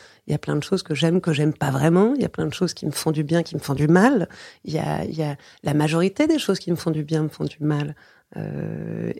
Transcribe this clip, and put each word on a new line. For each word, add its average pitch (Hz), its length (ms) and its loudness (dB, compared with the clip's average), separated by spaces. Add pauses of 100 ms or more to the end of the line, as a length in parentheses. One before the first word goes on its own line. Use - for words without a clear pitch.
(280)
il - 40 -4
y - 20 2
a 147 40 0
plein 147 200 -2
de 143 60 -2
choses - 200 -2
que 160 100 -6
j'aime 165 280 2
que 175 100 0
j'aime 151 220 2
pas 143 180 -2
vraiment, 170 440 4
il 269 60 0
y - 40 2
a 165 40 -4
plein 160 180 -4
de 147 60 -4
choses 180 200 -2
qui - 120 -12
me 151 60 -2
font - 200 -2
du 151 120 -2
bien, 165 200 2
qui - 120 -8
me 147 60 -6
font 139 140 -4
du 147 120 2
mal, 190 400 6 (380)
il - 80 -6
y 156 60 -2
a, 151 260 -2
il - 100 -8
y 156 80 -4
a 147 140 -4 (260)
la 147 100 -2
majorité 165 540 2
des 311 120 2
choses 190 200 -2
qui - 120 -6
me 170 40 2
font 160 160 -4
du 156 120 -2
bien 156 200 0
me 156 60 -2
font 151 160 -6
du - 160 -8
mal. 147 340 -2 (400)
Euh, 55 840 -6